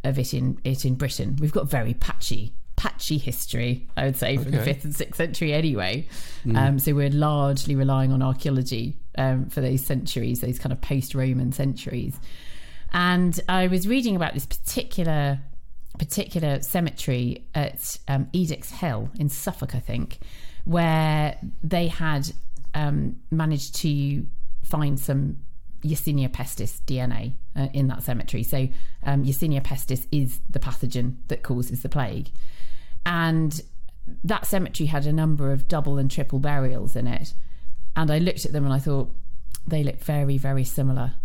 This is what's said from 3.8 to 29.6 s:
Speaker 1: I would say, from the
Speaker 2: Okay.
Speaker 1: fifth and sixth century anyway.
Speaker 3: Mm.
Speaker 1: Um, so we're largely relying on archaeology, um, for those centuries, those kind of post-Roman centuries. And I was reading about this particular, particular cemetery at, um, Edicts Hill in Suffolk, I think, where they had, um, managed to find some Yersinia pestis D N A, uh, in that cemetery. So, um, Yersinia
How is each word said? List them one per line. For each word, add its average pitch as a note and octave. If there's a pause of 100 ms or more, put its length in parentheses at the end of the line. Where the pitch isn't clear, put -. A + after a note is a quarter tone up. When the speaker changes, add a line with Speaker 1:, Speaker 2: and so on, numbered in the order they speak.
Speaker 1:
I C3+
would C3+
say, -
from C3+
the B2
Speaker 2:
Okay. C#3
Speaker 1:
fifth -
and D3
sixth -
century D#3+
anyway. C3 (380)
Speaker 3:
Mm. A#2
Speaker 1:
Um, C3+
so D3
we're C#3+
largely C#3+
relying C3+
on C3
archaeology, C3 (200)
um, C3
for C#3+
those C3
centuries, B2
those B2
kind -
of -
post-Roman C3
centuries. C3+ (720)
And F3+
I F#3
was F#3
reading A#3+
about E3
this C3+
particular, D3+ (600)
particular D3+
cemetery B2+ (100)
at, - (120)
um, C#3
Edicts E3
Hill A#2+ (100)
in D3
Suffolk, -
I B2
think, - (460)
where D#3+ (240)
they E3+
had, D#3 (420)
um, D3 (140)
managed D#3
to C#3+ (380)
find D3
some C#3+ (460)
Yersinia D3
pestis -
D B2+
N B2
A, A#2+ (200)
uh, C3+
in C3+
that B2+
cemetery. B2
So, C3 (340)
um, C#3
Yersinia C#3